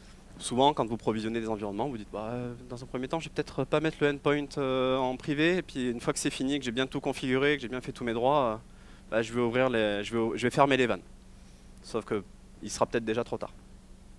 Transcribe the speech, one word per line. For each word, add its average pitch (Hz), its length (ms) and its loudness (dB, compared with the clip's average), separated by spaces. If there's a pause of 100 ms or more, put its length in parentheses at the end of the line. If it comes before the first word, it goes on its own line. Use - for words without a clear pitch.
(380)
souvent, 139 360 4
quand 143 100 2
vous 110 140 -2
provisionnez 110 420 0
des 110 80 -4
environnements, 104 400 -2
vous 131 80 -6
dites, « 104 160 -10
Bah, 107 200 -6
euh, 123 220 -6 (140)
dans 120 140 -10
un 131 40 -12
premier 127 220 -4
temps, 165 120 -2
je 156 80 -8
vais - 60 -18
peut-être - 300 -2
pas 151 160 2
mettre 156 220 0
le 147 80 4
endpoint, 143 360 0 (120)
euh, 131 400 2
en 127 180 0
privé, 156 400 2
et 175 60 0
puis 127 280 -2
une 117 100 -2
fois 156 120 0
que - 60 -2
c'est 147 120 0
fini, 139 280 0
que 131 60 -8
j'ai 123 80 -2
bien 131 140 0
tout 139 140 -4
configuré, 135 560 2
que 117 60 -6
j'ai 117 60 -6
bien 127 120 -6
fait 131 120 -8
tous 127 120 -8
mes 117 80 0
droits, 127 320 4
euh, 110 120 0 (540)
bah, 117 120 2
je 113 100 -4
vais 120 80 0
ouvrir 123 300 4
les, 104 340 2
je 101 80 -8
vais 117 60 0
ou-, 113 180 2
je - 60 -4
vais 120 80 4
fermer 139 260 6
les 127 100 6
vannes. » 101 160 0 (800)
Sauf 110 220 -6
que 104 180 -2 (400)
il 104 80 -10
sera - 140 2
peut-être 117 200 0
déjà 113 200 0
trop 113 140 -6
tard. - 140 -8 (680)